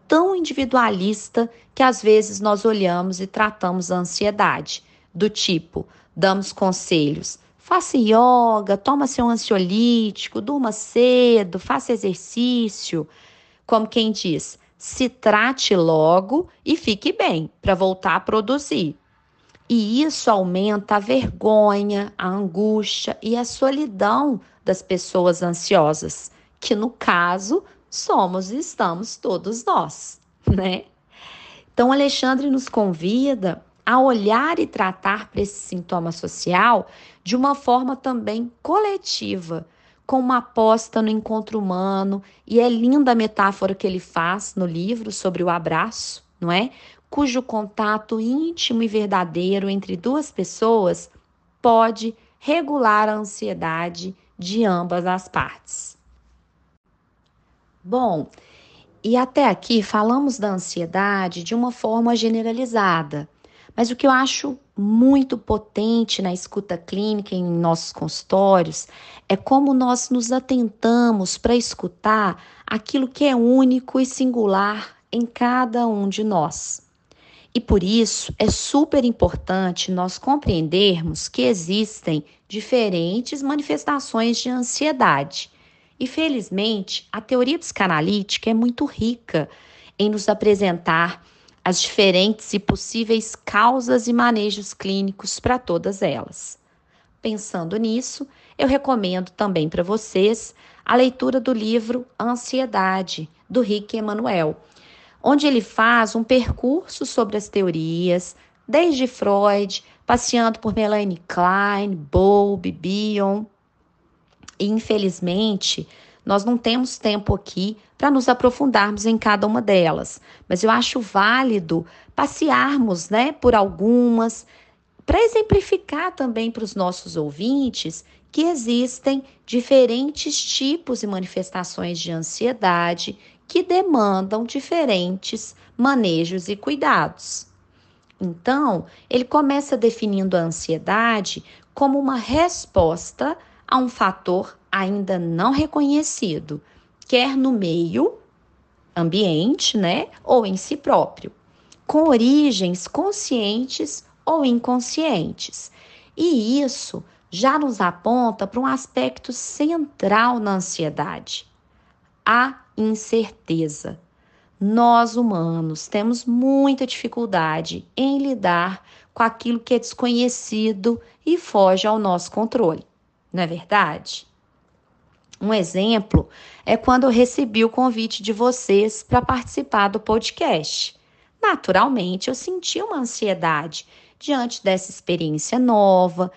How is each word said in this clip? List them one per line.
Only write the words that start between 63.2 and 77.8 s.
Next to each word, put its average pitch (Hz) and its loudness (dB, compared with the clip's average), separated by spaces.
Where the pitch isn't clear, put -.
mas 233 0
o 247 -6
que 277 2
eu 269 6
acho 262 0
muito 247 4
potente 214 -2
na 185 -2
escuta 185 -8
clínica 202 -4
em 180 -2
nossos 170 0
consultórios 180 0
é 196 2
como 277 2
nós 247 2
nos 240 0
atentamos 233 0
pra 233 2
escutar 214 -2
aquilo 254 -4
que 285 -2
é 269 4
único 254 4
e 262 2
singular 214 -2
em 233 -2
cada 240 0
um 202 0
de 196 -4
nós. 180 -4
E 240 -2
por 202 2